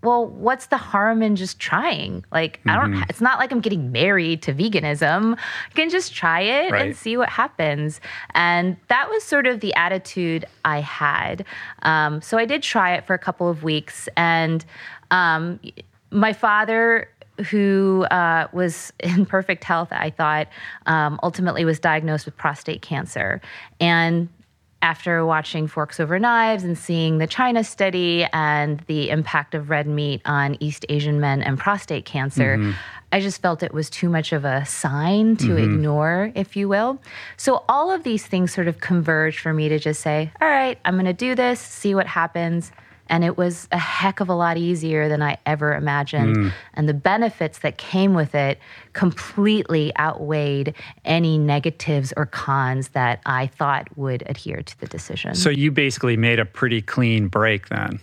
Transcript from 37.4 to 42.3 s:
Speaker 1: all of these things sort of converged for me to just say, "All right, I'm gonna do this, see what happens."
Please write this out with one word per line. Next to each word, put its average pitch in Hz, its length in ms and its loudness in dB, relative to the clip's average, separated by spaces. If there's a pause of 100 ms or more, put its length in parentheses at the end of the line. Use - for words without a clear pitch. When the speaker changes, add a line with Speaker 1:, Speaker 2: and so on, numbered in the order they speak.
Speaker 1:
all 285 220 2
of 370 140 0
these 220 240 -2
things 180 260 0
sort 170 140 0
of 165 120 -2
converged 160 600 2
for 160 140 -2
me 151 160 2
to 151 100 2
just 151 220 -2
say, 156 380 -2
"All 320 80 2
right, 269 380 2
I'm 180 120 2
gonna 185 160 2
do 254 200 -2
this, 247 260 0
see - 360 -4
what 185 120 2
happens." 170 640 -2 (360)